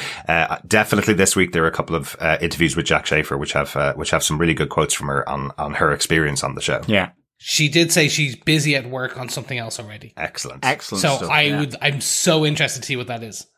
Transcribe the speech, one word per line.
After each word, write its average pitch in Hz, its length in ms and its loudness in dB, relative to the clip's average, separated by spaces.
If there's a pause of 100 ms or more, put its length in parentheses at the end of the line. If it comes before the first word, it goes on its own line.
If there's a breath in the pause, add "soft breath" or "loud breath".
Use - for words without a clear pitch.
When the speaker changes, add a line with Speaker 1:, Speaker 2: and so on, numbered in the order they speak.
(280 loud breath)
Speaker 1:
uh, 80 300 2 (100)
definitely 107 460 4
this 95 220 4
week 90 160 2
there 82 120 2
are 80 40 6
a 80 40 0
couple - 240 -2
of, 76 240 -4
uh, 80 220 2
interviews 85 340 2
with 82 120 0
Jack 78 180 2
Schaefer, 76 320 0
which 71 160 -6
have, 73 220 -2
uh, 71 180 2
which 73 160 -6
have 80 140 2
some 76 160 0
really 82 160 4
good 76 140 -2
quotes 78 260 0
from 71 100 -6
her 69 240 -2
on, 69 300 -4
on 73 160 -4
her 78 160 2
experience 73 520 0
on 67 120 -4
the 67 60 -10
show. - 260 -2
Speaker 2:
Yeah. 98 240 2 (260)
Speaker 3:
She - 320 0
did 165 220 4
say 160 160 4
she's 139 280 0
busy 156 400 2
at 123 140 -4
work 127 300 -6
on 123 100 -8
something 127 300 -8
else 113 200 -8
already. 107 380 -16
Speaker 1:
Excellent. - 480 -6
Speaker 2:
Excellent 127 380 -2
Speaker 3:
So 139 140 4
Speaker 2:
stuff, 87 120 -4
Speaker 3:
I 151 140 4
Speaker 2:
yeah. 147 160 2
Speaker 3:
would, 139 200 -2
I'm 143 220 0
so 160 420 2
interested 147 380 0
to - 60 -10
see 143 80 -2
what 123 100 -4
that 120 160 -8
is. 110 240 -14 (120)